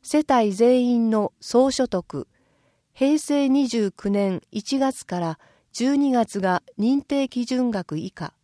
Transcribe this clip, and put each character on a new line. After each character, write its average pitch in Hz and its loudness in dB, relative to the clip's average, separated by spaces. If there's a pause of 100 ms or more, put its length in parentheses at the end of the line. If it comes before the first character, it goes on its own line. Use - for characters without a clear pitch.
世 - 0 (100)
帯 220 4
全 240 4
員 233 2
の 214 0
総 262 2
所 254 -2
得、 170 -6 (640)
平 285 2
成 285 0
二 269 2
十 220 -2
九 - -6
年 196 0
一 262 -4
月 269 -2
か 175 -6
ら 160 -4 (340)
十 269 0
二 277 2
月 226 0
が 185 0 (160)
認 262 0
定 277 -2
基 247 -6
準 254 -2
額 185 -6
以 175 -8
下。 - -12